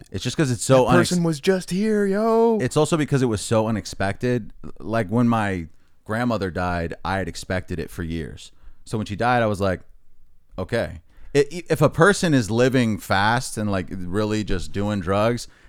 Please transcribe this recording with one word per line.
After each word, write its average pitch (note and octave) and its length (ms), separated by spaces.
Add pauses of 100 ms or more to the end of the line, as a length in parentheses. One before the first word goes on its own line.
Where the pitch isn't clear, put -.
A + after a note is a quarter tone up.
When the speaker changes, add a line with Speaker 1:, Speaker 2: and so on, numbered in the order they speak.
(100)
Speaker 1:
It's - 140
just B2+ 100
'cause C#3+ 160
it's A#2 140
so C3 220
Speaker 2:
That A#2 60
person F3 280
Speaker 1:
unex- E3+ 60
Speaker 2:
was D#3 140
just F#3 300
here, G#3 360
yo. A3+ 560
Speaker 1:
It's B2+ 160
also D#3 180
because C#3+ 240
it C3 60
was A2 160
so A2 260
unexpected. G#2+ 840 (260)
Like, G#2 300
when A#2+ 180
my G2+ 380 (400)
grandmother A2 440
died, F2 440 (100)
I F#2+ 140
had F2+ 100
expected F2+ 500
it D#2+ 120
for - 120
years. D#2+ 480 (360)
So - 100
when G#2+ 100
she G#2 100
died, A#2+ 260
I A2+ 40
was G#2 140
like, F#2 200 (800)
"Okay." F2 440 (340)
I-, C#3 160
i-, F3 160
if C#3+ 140
a C#3 80
person F3 440
is A2 160
living A#2 480
fast G#2+ 600
and, G#2 120
like, F#2+ 200
really G#2 520
just E2+ 300
doing G2+ 280
drugs, G#2 460 (220)